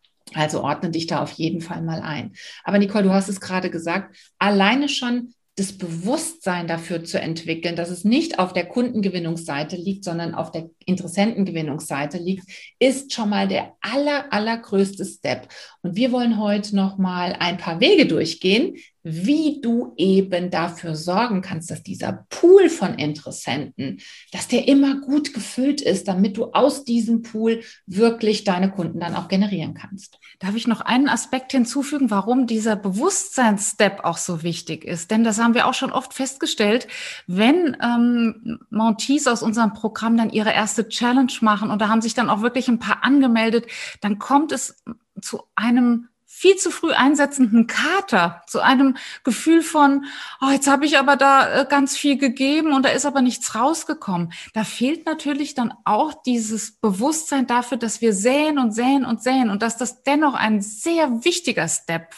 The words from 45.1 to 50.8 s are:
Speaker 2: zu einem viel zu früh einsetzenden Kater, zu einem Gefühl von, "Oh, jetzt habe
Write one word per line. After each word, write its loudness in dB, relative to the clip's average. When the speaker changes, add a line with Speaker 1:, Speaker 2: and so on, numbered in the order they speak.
Speaker 2:
zu -10
einem 2
viel 4
zu -2
früh -2
einsetzenden 4
Kater, 0
zu -4
einem 4
Gefühl 2
von, 2
"Oh, 2
jetzt 2
habe 4